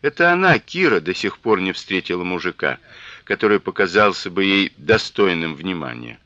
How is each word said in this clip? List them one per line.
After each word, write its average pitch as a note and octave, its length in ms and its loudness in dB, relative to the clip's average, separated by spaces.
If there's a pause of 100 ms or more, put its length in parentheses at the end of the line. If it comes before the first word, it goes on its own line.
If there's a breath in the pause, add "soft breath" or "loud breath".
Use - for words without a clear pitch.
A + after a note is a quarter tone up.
это E3+ 300 2
она, F3+ 260 4
Кира, D3+ 420 0
до E2+ 140 -4
сих - 240 -6
пор G#2+ 220 0
не F#2 120 -2
встретила F2+ 520 -4
мужика, E2+ 540 -4 (460 loud breath)
который G#2 360 2
показался F#2+ 680 0
бы F#2+ 140 -2
ей G2 320 0
достойным F2 800 0
внимания. C2 720 -10